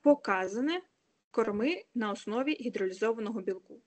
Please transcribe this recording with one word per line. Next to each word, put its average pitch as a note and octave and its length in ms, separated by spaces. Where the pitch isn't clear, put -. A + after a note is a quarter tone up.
показане B3+ 800
корми A3+ 480
на A3 160
основі A#3+ 500
гідролізованого G#3+ 800
білку. - 460